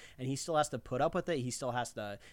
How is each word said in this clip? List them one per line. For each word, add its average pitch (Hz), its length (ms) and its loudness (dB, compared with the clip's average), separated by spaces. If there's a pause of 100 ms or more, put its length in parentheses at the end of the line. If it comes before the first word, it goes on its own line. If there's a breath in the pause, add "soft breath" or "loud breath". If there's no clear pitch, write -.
(160 loud breath)
and 127 120 -4
he 135 80 0
still 165 200 -2
has 151 120 6
to 131 100 -4
put 123 220 -2
up 165 160 4
with 175 120 0
it. 165 120 2
He 123 100 -2
still 123 220 -2
has 120 220 0
to, 104 260 -6 (120 soft breath)